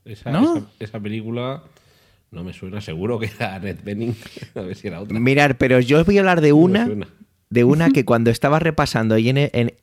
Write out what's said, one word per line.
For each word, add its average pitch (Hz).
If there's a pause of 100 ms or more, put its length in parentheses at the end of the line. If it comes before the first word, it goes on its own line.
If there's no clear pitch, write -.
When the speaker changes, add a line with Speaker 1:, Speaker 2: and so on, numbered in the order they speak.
Speaker 1:
esa, 117
Speaker 2:
¿no? 302
Speaker 1:
esa, 208 (140)
esa 110
película 113 (720)
no 87
me 90
suena, 95
seguro 101
que 110
era 104
Annette 95
Bening. 110 (200)
<laughs> -
A 110
ver 92
si 104
era 85
otra. 104
Speaker 3:
Mirar, 135
pero 127
yo 135
os 165
voy 202
a 196
hablar 180
de 151
Speaker 1:
No 147
me 156
Speaker 3:
una, 196
Speaker 1:
suena. 208 (420)
Speaker 3:
de 120
una 147
Speaker 2:
Ujú. 139
Speaker 3:
que 135
cuando 117
estaba 147
repasando 143
ahí 113
en, 135
en 120